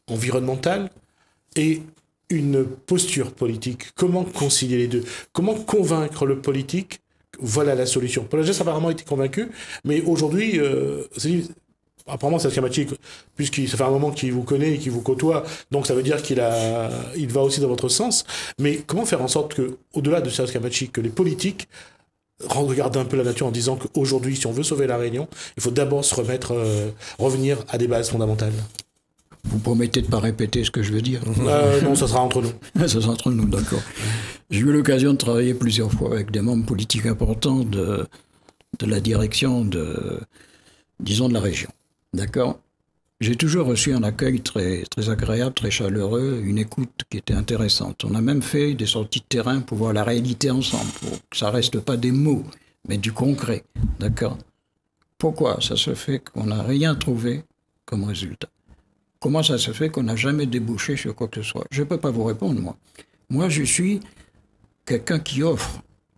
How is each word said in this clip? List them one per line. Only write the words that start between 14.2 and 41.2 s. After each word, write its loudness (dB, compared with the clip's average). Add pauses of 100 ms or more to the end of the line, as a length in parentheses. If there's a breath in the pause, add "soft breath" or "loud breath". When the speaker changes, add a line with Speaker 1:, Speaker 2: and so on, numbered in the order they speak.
Speaker 1:
vous -2
connaît 2
et 0
qu'il -4
vous -2
côtoie, 2 (260 loud breath)
donc 0
ça 0
veut 2
dire 0
qu'il 0
a, 0 (260)
il -2
va 2
aussi 2
dans 4
votre 0
sens. 2 (340 loud breath)
Mais 2
comment -2
faire 0
en 0
sorte 0
que, -2 (160)
au-delà 2
de 0
Serge -2
Kamachi, -2
que -4
les 0
politiques -2 (800 loud breath)
regardent 0
un 0
peu -2
la 4
nature 0
en 0
disant 0
qu'aujourd'hui, 0
si -2
on -2
veut -2
sauver 0
la 0
Réunion, -4 (300 loud breath)
il -6
faut 0
d'abord 2
se 2
remettre, -2
euh, 0 (300 loud breath)
revenir 2
à -2
des 2
bases 0
fondamentales ? 0 (920)
Speaker 2:
Vous 0
promettez 2
de -2
pas 2
répéter 0
ce -2
que -2
je 0
veux 0
dire ? -2 (180)
Speaker 1:
Euh, 6
non, 6
ça 4
sera 4
entre 2
nous. 0 (120)
Speaker 2:
<laughs> -6 (120)
Ça 2
sera 2
entre 0
nous, 2
d'accord. 0 (680 loud breath)
J'ai 2
eu 6
l'occasion 4
de 4
travailler 2
plusieurs 2
fois 0
avec -2
des 0
membres 2
politiques 0
importants 2
de, 0 (720 loud breath)
de -4
la 2
direction 2
de, -2 (800 soft breath)
disons, 0